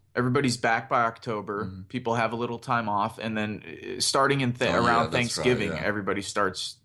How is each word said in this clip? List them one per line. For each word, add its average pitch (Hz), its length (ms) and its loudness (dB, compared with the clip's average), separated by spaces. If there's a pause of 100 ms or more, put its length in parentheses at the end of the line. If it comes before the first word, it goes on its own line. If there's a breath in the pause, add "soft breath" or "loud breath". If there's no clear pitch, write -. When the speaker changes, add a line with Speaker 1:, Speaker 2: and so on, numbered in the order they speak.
(140)
Speaker 1:
Everybody's 127 420 2
back 120 320 0
by 127 140 4
October. 110 640 -4
Speaker 2:
Mm-hmm. 92 240 -10
Speaker 1:
People 127 260 -2
have 113 180 2
a 117 40 -4
little 120 240 -4
time 117 280 -2
off, 104 300 -2
and 110 180 -4
then, 107 300 -4
uh, 95 340 -10
starting 139 420 2
in 123 100 2
th-, 123 180 0
Speaker 2:
Oh, - 40 2
yeah, - 40 4
Speaker 1:
around 120 80 4
Speaker 2:
that's 117 280 2
right, 127 60 2
Speaker 1:
Thanksgiving, 110 520 2
Speaker 2:
yeah. 78 120 -6
Speaker 1:
everybody 101 380 -2
starts - 640 -2